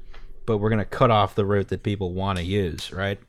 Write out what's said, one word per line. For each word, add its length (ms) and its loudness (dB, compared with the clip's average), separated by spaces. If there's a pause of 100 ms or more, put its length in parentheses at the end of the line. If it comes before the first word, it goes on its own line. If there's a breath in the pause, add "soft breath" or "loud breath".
(460 soft breath)
but 120 2
we're 120 2
gonna 140 2
cut 260 2
off 240 4
the 100 2
route 240 0
that 140 -4
people 320 -2
wanna 260 -2
use, 520 -2
right? 260 -2 (100)